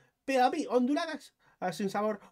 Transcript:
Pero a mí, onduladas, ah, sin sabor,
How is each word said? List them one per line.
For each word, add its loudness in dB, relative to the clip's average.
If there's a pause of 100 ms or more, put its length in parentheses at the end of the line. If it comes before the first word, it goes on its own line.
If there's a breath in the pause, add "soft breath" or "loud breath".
(240 soft breath)
Pero 4
a 6
mí, -2
onduladas, -2 (260 soft breath)
ah, -4
sin -4
sabor, -2 (120)